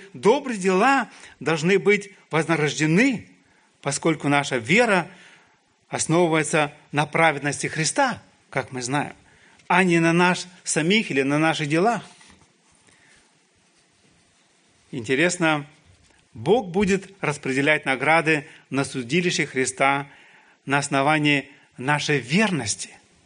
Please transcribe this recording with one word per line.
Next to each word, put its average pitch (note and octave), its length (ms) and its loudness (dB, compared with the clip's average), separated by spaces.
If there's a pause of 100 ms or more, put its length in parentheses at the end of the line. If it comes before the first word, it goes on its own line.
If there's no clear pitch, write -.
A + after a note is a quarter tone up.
(120)
добрые A#3 460 0
дела G3 500 2 (320)
должны E3 380 2
быть G3+ 320 0 (200)
вознаграждены, D#3 960 0 (540)
поскольку D3 480 -2
наша C#3+ 300 0
вера F#3 520 2 (760)
основывается D#3 840 0 (180)
на D3+ 140 0
праведности D3 600 0
Христа, F3 560 -2 (280)
как B2+ 220 -6
мы B2+ 100 -8
знаем, C3 340 -4 (500)
а F#3 160 4
не F3 160 4
на E3 140 4
нас F3+ 340 2 (160)
самих F#3 480 0
или C3+ 120 0
на C#3+ 160 0
наших D#3 300 0
делах. F3+ 340 0 (3000)
Интересно, D3+ 760 -2 (680)
Бог F#3 340 0
будет F#3+ 420 -2 (120)
распределять D3 640 0
награды D3 600 0 (220)
на C3+ 160 -2
судилище D3 640 -2
Христа C#3 600 -2 (600)
на C#3 100 0
основании C#3+ 760 0 (280)
нашей C#3+ 400 -2
верности C3+ 720 -2 (360)